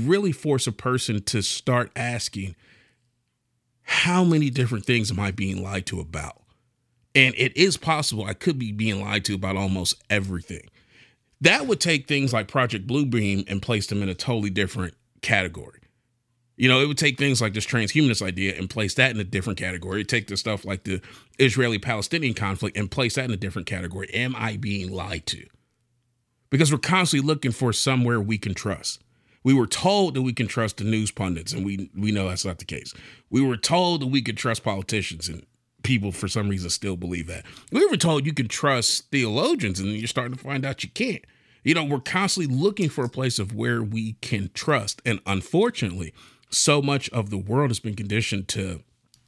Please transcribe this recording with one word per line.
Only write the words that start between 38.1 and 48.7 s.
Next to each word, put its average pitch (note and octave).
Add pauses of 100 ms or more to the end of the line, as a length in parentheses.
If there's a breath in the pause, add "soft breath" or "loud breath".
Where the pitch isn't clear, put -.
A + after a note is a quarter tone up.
you D#3+
can B2+
trust -
theologians, C3
and F#2+
you're A2
starting B2+
to -
find C3+
out C3+
you -
can't. A#3 (400 soft breath)
You D#3+
know, E3
we're C#3+
constantly F#3
looking F3
for C3
a A#2
place C3
of G#2
where A#2
we A2
can G2+
trust. A#2
And A2+
unfortunately, G2 (360 soft breath)
so D3
much C#3
of G#2
the G#2
world A#2+
has A2
been A2
conditioned G#2
to F#2 (460)